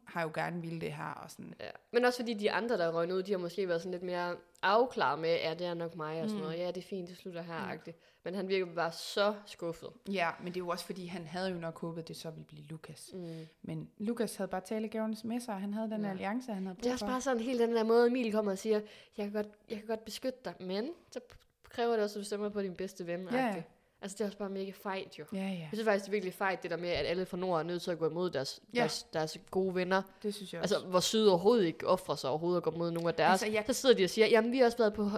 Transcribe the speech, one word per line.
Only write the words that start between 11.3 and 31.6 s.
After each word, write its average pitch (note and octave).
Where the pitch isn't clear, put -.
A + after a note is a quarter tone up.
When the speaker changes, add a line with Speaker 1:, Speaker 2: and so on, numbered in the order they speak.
Speaker 1:
jo F3+
nok E3
håbet, E3
at D#3+
det D3
så E3
ville D#3
blive D3
Lukas. D#3
Speaker 2:
Mm. E3
Speaker 1:
Men D#3+
Lukas A3
havde F#3+
bare F#3
talegaven A3
med A#3
sig, A#3
og F#3+
han G3+
havde A3
den G#3+
Speaker 2:
Ja. G3+
Speaker 1:
alliance, G3+
han F#3+
havde F#3
brug -
Speaker 2:
Det A#3+
er B3
også B3
Speaker 1:
for. G#3
Speaker 2:
bare B3+
sådan B3
helt B3
den A#3
der A3+
måde, A#3
Emil A#3+
kommer G#3
og F#3+
siger, G#3+
"Jeg G#3
kan G#3
godt, G#3
jeg G#3+
kan G#3
godt A3
beskytte B3+
dig, F3
men G3
så A#3+
kræver A#3
det G#3+
også, G#3
at -
du G3+
stemmer G#3
på G3+
din F#3
bedste F#3
ven," F3
Speaker 1:
Ja, A#3+
ja. C4
Speaker 2:
agtigt. F#3+
Altså, G3
det -
er A3
også G3+
bare G3+
mega G3
fejt, -
jo. D3+
Speaker 1:
Ja, G3
ja. F#3+
Speaker 2:
Jeg F3
synes G#3+
faktisk, G3+
det G3
er F#3+
virkelig F#3
fejt, F#3
det F3
der E3+
med, F3
at D3
alle F3+
fra F#3
Nord F3+
er D#3
nødt E3+
til -
at E3
gå D#3+
imod F3
deres, -
Speaker 1:
Ja. A#3+
Speaker 2:
deres, -
deres D#3+
gode F#3+
venner. F#3
Speaker 1:
Det G#3
synes G3+
jeg E3
Speaker 2:
Altså, F3+
Speaker 1:
også. D3
Speaker 2:
hvor F#3
Syd A3
overhovedet G3